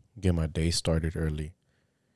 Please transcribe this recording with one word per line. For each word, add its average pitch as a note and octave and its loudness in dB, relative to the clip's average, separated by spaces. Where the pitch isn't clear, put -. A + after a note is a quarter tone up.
get F2+ 4
my D#2+ 0
day D#2+ 0
started D#2+ 0
early. D2+ -4